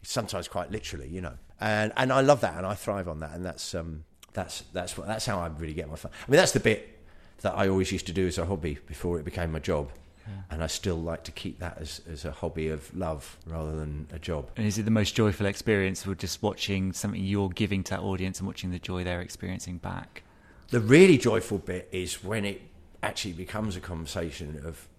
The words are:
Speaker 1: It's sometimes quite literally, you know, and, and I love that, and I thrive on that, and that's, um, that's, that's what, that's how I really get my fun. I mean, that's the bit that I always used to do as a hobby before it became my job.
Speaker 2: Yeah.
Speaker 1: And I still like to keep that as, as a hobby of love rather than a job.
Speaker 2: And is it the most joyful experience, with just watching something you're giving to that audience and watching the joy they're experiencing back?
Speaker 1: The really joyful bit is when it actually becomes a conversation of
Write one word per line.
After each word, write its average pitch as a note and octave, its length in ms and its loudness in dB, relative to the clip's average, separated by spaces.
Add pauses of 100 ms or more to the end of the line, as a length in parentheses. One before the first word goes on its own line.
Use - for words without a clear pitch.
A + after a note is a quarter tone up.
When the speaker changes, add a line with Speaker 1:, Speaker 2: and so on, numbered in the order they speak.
Speaker 1:
It's - 120 -10
sometimes G2+ 340 -4
quite F2 240 -4
literally, F2 380 -8
you F2+ 140 -8
know, E2+ 120 -8 (240)
and, G#2+ 380 2
and C3 160 4
I C3+ 80 6
love C3+ 220 8
that, E2 140 0
and F2+ 80 -4
I G2 100 -2
thrive G2+ 340 -2
on D#2 100 -6
that, D#2 160 -8
and F2 100 -6
that's, E2+ 300 -8
um, E2 300 -6 (280)
that's, - 300 -6 (100)
that's F2 240 -4
what, D#2 120 -8
that's A2 180 -2
how G2+ 140 0
I E2+ 80 -2
really D#2 260 -6
get D#2 140 -6
my D2+ 80 -8
fun. - 160 -12 (120)
I - 60 -2
mean, C3+ 60 8
that's F3+ 160 8
the B2+ 80 4
bit - 400 2 (400)
that F#2 180 0
I G2+ 80 6
always F#2+ 240 4
used F#2+ 160 -4
to F2+ 60 -6
do F#2 160 2
as E2 100 -2
a E2+ 80 0
hobby E2 400 -4
before F2 320 -2
it D2+ 60 -6
became F2 260 -4
my D#2 80 -2
job. D2 320 0 (380)
Speaker 2:
Yeah. G#2 40 -10 (180)
Speaker 1:
And E2 140 -4
I - 20 -2
still F2 340 -2
like E2 240 -4
to - 60 -12
keep - 300 -10
that F2 180 -8
as, - 220 -10 (100)
as D#2 140 -10
a D2 80 -4
hobby D#2 340 -4
of D#2 300 -6
love D#2+ 500 -4
rather D#2 300 -4
than D2+ 360 -6
a D#2+ 60 -10
job. D#2 380 -6
Speaker 2:
And A2 100 0
is G2+ 100 2
it A2 60 -2
the G#2 80 2
most G#2+ 240 4
joyful G#2+ 320 4
experience, G2 580 2
with G2 140 -2
just - 240 -6
watching F#2+ 500 0
something F#2+ 300 -2
you're G2 260 2
giving F#2+ 360 0
to - 60 -6
that F#2+ 100 -2
audience F#2+ 400 -2
and F#2+ 80 -4
watching F#2 240 -6
the F2 80 -6
joy F2+ 240 -4
they're F2 160 -2
experiencing F2+ 580 -8
back? - 460 -10 (460)
Speaker 1:
The A#2+ 100 4
really D3 360 12
joyful G#2 420 2
bit F2+ 340 -6
is F#2 320 -4
when G#2 200 -2
it G2+ 160 -4 (440)
actually G#2 300 -4
becomes F#2 420 -4
a F2+ 40 -8
conversation E2 840 -6
of D#2 240 -12 (100)